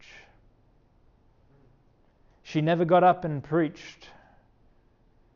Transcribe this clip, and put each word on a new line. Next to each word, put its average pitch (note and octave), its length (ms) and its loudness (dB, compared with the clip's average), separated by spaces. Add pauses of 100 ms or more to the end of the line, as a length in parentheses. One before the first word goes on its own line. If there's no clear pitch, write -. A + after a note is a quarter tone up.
(2500)
She - 180 -6
never E3+ 240 0
got F3 200 4
up F3 200 2
and D3+ 180 -8
preached. - 680 -6 (1300)